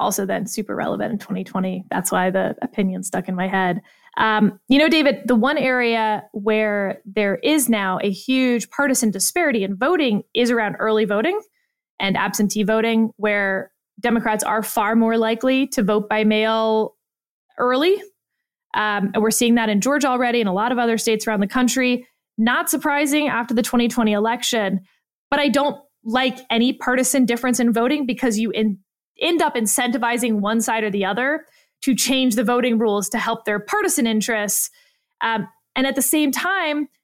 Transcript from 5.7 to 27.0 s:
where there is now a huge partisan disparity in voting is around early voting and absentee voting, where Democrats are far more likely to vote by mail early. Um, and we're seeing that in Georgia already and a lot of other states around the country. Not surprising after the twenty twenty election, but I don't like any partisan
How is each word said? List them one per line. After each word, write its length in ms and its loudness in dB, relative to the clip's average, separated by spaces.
where 720 -2
there 320 0
is 320 0
now 340 0
a 80 0
huge 600 0
partisan 400 0
disparity 520 0
in 140 -4
voting 460 0
is 180 2
around 260 0
early 280 0
voting 340 0
and 160 0
absentee 460 0
voting, 540 2
where 560 -2
Democrats 440 0
are 180 -2
far 320 -2
more 220 4
likely 520 0
to 140 -2
vote 260 0
by 160 2
mail 680 0
early. 360 2
Um, 400 -2
and 80 2
we're 80 2
seeing 240 2
that 160 2
in 100 2
Georgia 280 0
already 320 0
and 80 0
a 40 0
lot 200 0
of 60 0
other 200 0
states 280 -2
around 140 0
the 60 2
country. 600 0
Not 320 2
surprising 600 0
after 240 -4
the 100 2
twenty 260 0
twenty 240 0
election, 680 0
but 100 2
I 80 2
don't 300 0
like 340 0
any 220 2
partisan 520 0